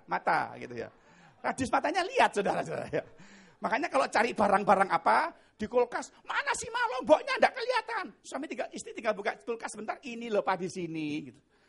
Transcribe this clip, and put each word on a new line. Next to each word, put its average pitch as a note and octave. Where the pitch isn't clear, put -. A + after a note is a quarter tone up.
mata," D#3
gitu B2
ya. G#2+
Radius B3
matanya D4+
lihat, B3
saudara-saudara F3+
ya. -
Makanya B3
kalau C4+
cari A3+
barang-barang G3
apa, A#3
di A3
kulkas, B3
"Mana C#5
sih, A4+
Ma, A#4+
lomboknya G4+
nggak -
kelihatan." A#4
Suami D4
tiga, -
istri -
tinggal A3
buka G#3
kulkas A#3+
sebentar, G#3+
"Ini A#3
loh, G3+
Pak, F#3+
di F3+
sini," D#3+
gitu. -